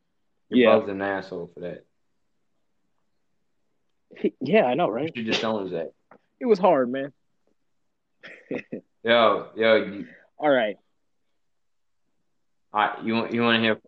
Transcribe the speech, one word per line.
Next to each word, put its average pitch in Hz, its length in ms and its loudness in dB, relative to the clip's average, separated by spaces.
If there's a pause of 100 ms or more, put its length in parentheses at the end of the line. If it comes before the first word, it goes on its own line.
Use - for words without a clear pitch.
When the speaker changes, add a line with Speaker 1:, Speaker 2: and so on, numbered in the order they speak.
(480)
Speaker 1:
Your 131 100 2
Speaker 2:
Yeah. 110 200 6
Speaker 1:
brother's 104 160 -4
an 98 80 -6
asshole 92 500 -6
for - 80 -20
that. 87 240 -14 (2250)
Speaker 2:
He, - 240 -4
yeah, 220 240 2
I 127 100 0
know, 160 140 -2
right? 160 260 -6
Speaker 1:
You 120 100 -10
should 110 80 -4
just - 120 -4
own 107 280 -4
that. 82 200 -8 (480)
Speaker 2:
It 269 60 -6
was 214 120 2
hard, 151 320 2
man. 135 220 -8 (1400)
<laughs> - 220 -10 (300)
Speaker 1:
Yo, 113 540 4
yo, 110 200 4
you 98 300 -4 (320)
Speaker 2:
All 151 100 0
right. 117 280 2 (2000)
Speaker 1:
All 104 80 0
right, - 240 -2
you 110 100 -2
want, 113 200 -4
you 117 80 0
wanna 117 180 2
hear 113 120 2
a 107 40 0 (100)